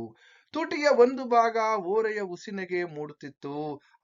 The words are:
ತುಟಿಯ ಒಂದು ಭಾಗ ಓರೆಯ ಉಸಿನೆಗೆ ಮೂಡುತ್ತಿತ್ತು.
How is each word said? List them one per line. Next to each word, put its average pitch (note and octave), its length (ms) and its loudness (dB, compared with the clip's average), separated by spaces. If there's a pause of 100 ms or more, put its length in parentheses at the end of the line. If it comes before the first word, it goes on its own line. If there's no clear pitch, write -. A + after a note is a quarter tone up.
(520)
ತುಟಿಯ D#4 440 0
ಒಂದು B3+ 280 6
ಭಾಗ A#3 320 4 (220)
ಓರೆಯ G#3+ 420 0
ಉಸಿನೆಗೆ F3+ 640 -6
ಮೂಡುತ್ತಿತ್ತು. D3 960 -10 (220)